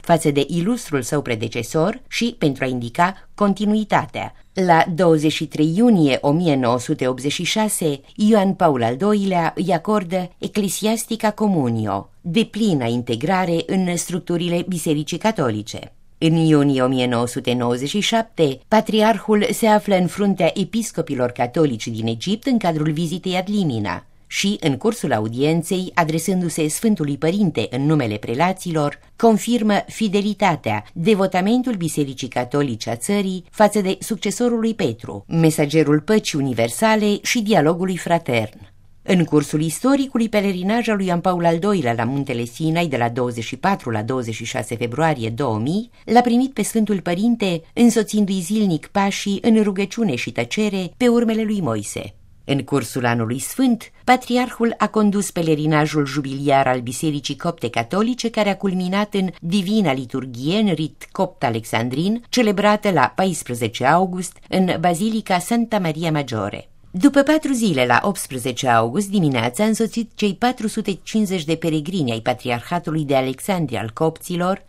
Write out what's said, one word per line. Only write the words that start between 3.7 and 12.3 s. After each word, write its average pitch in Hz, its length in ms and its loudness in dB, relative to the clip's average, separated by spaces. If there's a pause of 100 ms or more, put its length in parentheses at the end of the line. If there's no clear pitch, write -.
La 180 320 4 (100)
douăzeci 156 380 4
și 156 140 -4
trei 156 300 0
iunie 190 440 6
o 143 120 2
mie 160 240 2
nouă 123 220 2
sute 135 280 -2
optzeci 127 260 -2
și 180 120 -6
șase, 180 560 -2 (160)
Ioan 208 380 4
Paul 143 280 2
al 117 140 0
doilea 190 600 0
îi 180 160 0
acordă 185 680 -2
Ecclesiastica 214 920 -2
Communio, 117 800 0 (100)
deplină 175 640 0